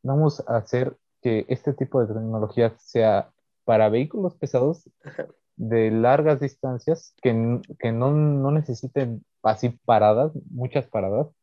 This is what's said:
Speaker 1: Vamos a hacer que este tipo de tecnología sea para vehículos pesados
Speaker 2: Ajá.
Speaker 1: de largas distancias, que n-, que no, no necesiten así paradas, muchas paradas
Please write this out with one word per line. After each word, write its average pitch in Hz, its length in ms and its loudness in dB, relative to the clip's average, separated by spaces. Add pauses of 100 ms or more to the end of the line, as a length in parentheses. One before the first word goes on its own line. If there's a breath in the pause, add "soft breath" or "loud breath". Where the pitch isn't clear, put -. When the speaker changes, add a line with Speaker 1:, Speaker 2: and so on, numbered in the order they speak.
Speaker 1:
Vamos 143 460 0
a 117 80 0
hacer 123 400 -2 (240)
que 113 280 0
este 131 260 -2
tipo 131 260 -2
de 117 60 2
tecnología 110 720 -2
sea 107 520 0 (340)
para 110 260 4
vehículos 156 440 -2
pesados 139 540 -2 (160)
Speaker 2:
Ajá. - 220 -12 (300)
Speaker 1:
de 110 340 0
largas 131 500 2
distancias, 135 800 -6
que - 100 0
n-, 117 300 0 (180)
que 117 140 -4
no, 120 180 0
no 147 420 0
necesiten 131 720 -4 (200)
así 123 420 -2
paradas, 110 480 2 (180)
muchas 123 360 -6
paradas 107 400 -4 (160)